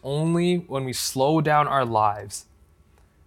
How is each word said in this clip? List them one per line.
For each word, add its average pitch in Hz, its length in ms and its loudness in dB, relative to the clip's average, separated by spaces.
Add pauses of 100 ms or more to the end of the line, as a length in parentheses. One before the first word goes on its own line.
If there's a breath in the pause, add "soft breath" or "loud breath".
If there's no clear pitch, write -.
only 170 540 0
when 135 280 -6
we 123 80 -6
slow 143 480 0
down 151 260 2
our 139 180 0
lives 107 600 -2 (800 soft breath)